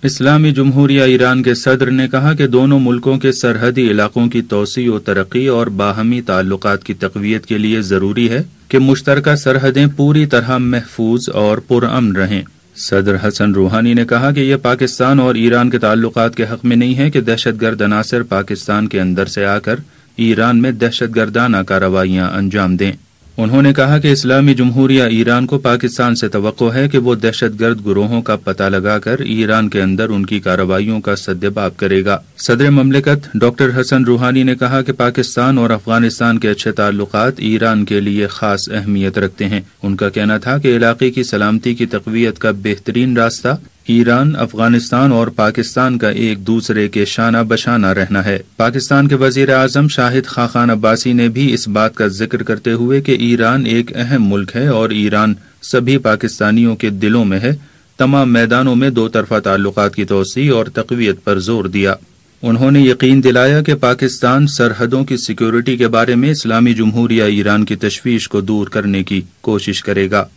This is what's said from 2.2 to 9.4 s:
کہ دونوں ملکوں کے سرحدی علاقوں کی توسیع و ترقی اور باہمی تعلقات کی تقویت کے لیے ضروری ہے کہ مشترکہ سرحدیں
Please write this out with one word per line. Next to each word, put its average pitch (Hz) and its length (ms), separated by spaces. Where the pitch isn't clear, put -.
کہ 143 120
دونوں 135 340
ملکوں 123 380
کے 131 140
سرحدی 120 580
علاقوں 104 360
کی 117 160
توسیع 113 500
و 107 60
ترقی 98 480
اور 117 200
باہمی 107 540
تعلقات 98 640
کی 104 100
تقویت 104 520
کے 110 120
لیے 110 220
ضروری 98 500
ہے 127 120
کہ 135 100
مشترکہ 139 560
سرحدیں 135 520